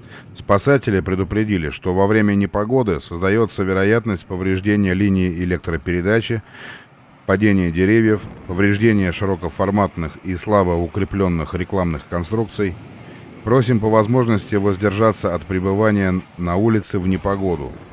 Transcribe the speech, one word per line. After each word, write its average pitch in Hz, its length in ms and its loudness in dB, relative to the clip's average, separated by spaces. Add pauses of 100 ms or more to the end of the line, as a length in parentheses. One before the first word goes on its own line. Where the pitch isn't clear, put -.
(340)
Спасатели 107 640 2
предупредили, 92 680 0
что 90 260 -4
во 98 140 2
время 107 240 4
непогоды 104 640 0
создаётся 95 640 -2
вероятность 98 640 0
повреждения 95 680 0
линии 95 360 2 (140)
электропередачи, 90 1000 -2 (840)
падения 98 460 2
деревьев, 104 500 2 (280)
повреждения 101 640 2
широкоформатных 95 1000 -2 (140)
и 92 100 -4
слабо 95 380 2
укреплённых 87 840 -2
рекламных 87 560 -2
конструкций. 95 640 -4 (680)
Просим 120 340 2
по 110 100 0
возможности 110 680 2
воздержаться 101 760 0
от 82 120 -4
пребывания 95 760 0 (160)
на 87 200 -2
улице 107 420 0
в 90 80 -2
непогоду. 92 640 -2 (220)